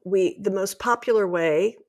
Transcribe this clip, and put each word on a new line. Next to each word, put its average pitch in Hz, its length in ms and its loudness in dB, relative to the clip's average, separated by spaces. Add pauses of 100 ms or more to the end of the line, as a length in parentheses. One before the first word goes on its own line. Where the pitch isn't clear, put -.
We, 185 340 0
the 202 120 -4
most 196 280 -4
popular 233 480 0
way 170 480 0 (140)